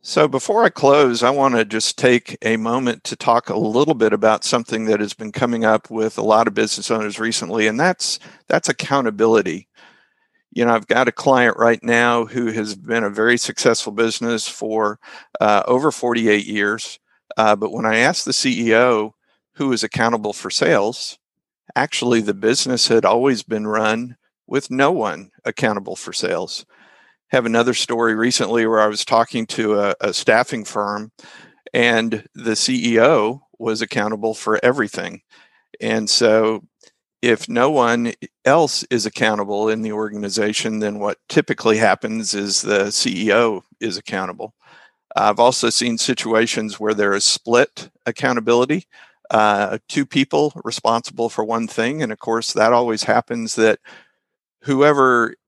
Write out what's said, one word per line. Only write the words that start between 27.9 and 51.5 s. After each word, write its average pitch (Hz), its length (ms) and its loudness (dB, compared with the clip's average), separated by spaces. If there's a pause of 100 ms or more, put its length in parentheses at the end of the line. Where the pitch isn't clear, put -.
recently 117 500 0
where 110 160 2
I 107 60 6
was 107 180 -4
talking 117 420 0
to 107 340 0
a, 101 200 0
a 101 140 -2
staffing 117 500 2
firm, 104 460 -6 (640)
and 113 600 0
the 110 220 -4
C 120 400 0
E 110 60 4
O 123 420 2 (160)
was 113 240 -4
accountable 107 520 -4
for - 280 -2
everything. 101 600 -2 (580)
And 113 280 -2
so 110 540 2 (600)
if 117 260 0
no 123 220 2
one 117 420 0 (320)
else 147 400 2
is 113 200 -2
accountable 104 640 -2
in 110 140 -2
the 110 80 -6
organization, 107 880 -4
then 107 220 -4
what 101 180 -4 (100)
typically 110 500 0
happens 110 560 0
is 101 280 -4
the 104 300 0
C 98 340 -2
E 101 60 4
O 110 320 2 (160)
is 98 160 -6
accountable. 95 580 -10 (640)
I've 104 240 2
also 120 300 4
seen 120 280 -2
situations 113 800 -2
where 107 160 -2
there 101 200 0
is 101 100 -2
split - 680 0 (160)
accountability, 123 800 0 (440)
uh, 104 480 2 (100)
two 139 180 -2
people 147 460 0 (100)
responsible 117 680 -4
for - 120 -4
one 113 240 -2